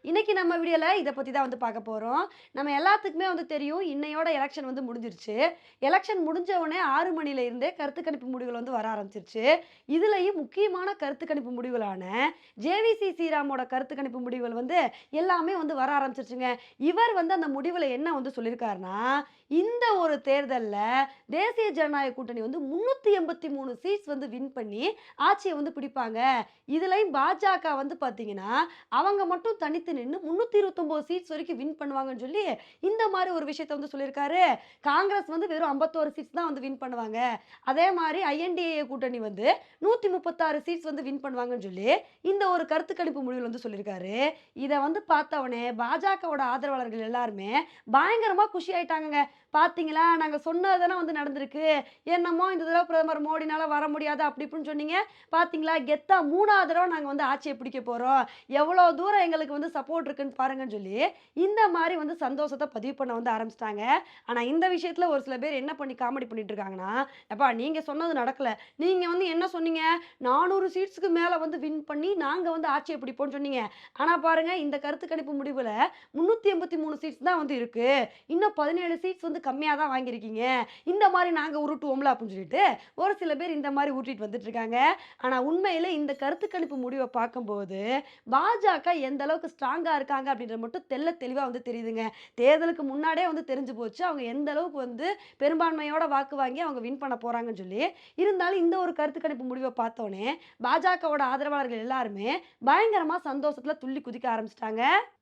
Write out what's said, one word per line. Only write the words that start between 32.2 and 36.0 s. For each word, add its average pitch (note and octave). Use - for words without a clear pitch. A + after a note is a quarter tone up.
சொல்லி F#4
இந்த A4
மாதிரி F#4
ஒரு D#4+
விஷயத்தை D4
வந்து D4
சொல்லியிருக்காரு. C#4+
காங்கிரஸ் F#4
வந்து E4
வெறும் D#4+
ஐம்பத்தோரு D4+